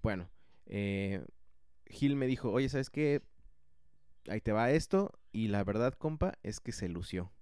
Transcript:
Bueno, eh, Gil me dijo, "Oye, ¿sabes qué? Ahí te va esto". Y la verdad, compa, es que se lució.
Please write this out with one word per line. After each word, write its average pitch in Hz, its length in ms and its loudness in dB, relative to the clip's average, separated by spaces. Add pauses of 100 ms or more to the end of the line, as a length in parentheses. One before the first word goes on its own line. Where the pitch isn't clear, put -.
Bueno, 95 260 0 (380)
eh, 98 580 -2 (640)
Gil 139 300 0
me 131 100 0
dijo, 127 240 0
"Oye, 131 180 2
¿sabes 135 200 -2
qué? 143 320 2 (1080)
Ahí 110 120 -2
te 110 100 0
va 113 200 4
esto". 190 400 2 (200)
Y 110 160 0
la 101 160 2
verdad, 110 300 2
compa, 156 500 -2
es 107 160 -6
que - 120 -8
se - 180 -4
lució. 90 420 -6 (100)